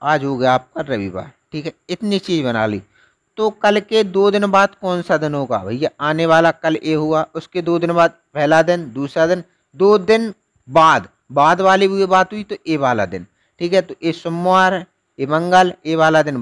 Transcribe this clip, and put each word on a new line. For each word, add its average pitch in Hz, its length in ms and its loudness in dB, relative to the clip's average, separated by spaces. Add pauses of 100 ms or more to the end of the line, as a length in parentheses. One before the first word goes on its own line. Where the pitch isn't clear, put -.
आज 143 220 0
हो 139 120 -4
गया 127 180 2
आपका - 300 -6
रविवार, 98 480 -8 (200)
ठीक 151 140 -12
है। 165 60 -10 (180)
इतनी 202 280 -4
चीज़ 170 260 -2
बना 113 220 0
ली। 104 160 -4 (560)
तो 220 140 0
कल 208 280 0
के 220 240 0
दो 196 260 0
दिन 202 160 0
बाद 196 280 2
कौन 180 280 -4
सा 170 140 0
दिन 151 180 -4
होगा 127 240 -4
भैया? 117 300 -6 (120)
आने 156 260 -2
वाला 165 260 4
कल 160 240 -4
ये 156 180 -4
हुआ, 156 400 -2
उसके 170 280 -8
दो 170 160 -2
दिन 170 140 -2
बाद 170 180 4 (240)
पहला 151 280 4
दिन, 170 300 -2
दूसरा 143 340 -2
दिन, 180 160 -2 (340)
दो 196 220 4
दिन 220 340 0 (360)
बाद, 147 400 4 (240)
बाद 156 280 2
वाली 190 280 2
भी 196 180 0
बात 185 260 2
हुई 208 120 -10
तो 202 120 -12 (100)
ये 160 100 -2
वाला 123 300 0
दिन, 90 200 -12 (340)
ठीक 175 120 -4
है। 190 100 4
तो - 200 -18
ये 160 100 -2
सोमवार, 180 720 0 (340)
ये 135 80 -4
मंगल, 175 460 2 (140)
ये 160 100 -2
वाला 160 260 4
दिन 147 200 -6